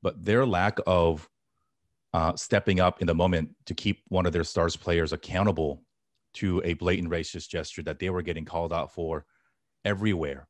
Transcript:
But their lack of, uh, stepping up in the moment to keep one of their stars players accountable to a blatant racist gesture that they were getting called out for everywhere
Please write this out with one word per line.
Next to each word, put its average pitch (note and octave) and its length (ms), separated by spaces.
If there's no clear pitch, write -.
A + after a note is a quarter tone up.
But F2 220
their A2 220
lack G2+ 400
of, E2 440
uh, E2 220
stepping G2 440
up F2+ 220
in F2+ 60
the E2+ 80
moment E2+ 400
to - 80
keep - 340
one F#2 180
of F2 80
their E2+ 100
stars E2 320
players E2 360
accountable D#2+ 720
to F2+ 280
a E2+ 100
blatant F2+ 360
racist E2 400
gesture E2 340
that D2+ 160
they F2+ 100
were F2+ 120
getting D#2+ 240
called E2+ 260
out E2 220
for D#2+ 320
everywhere F2+ 680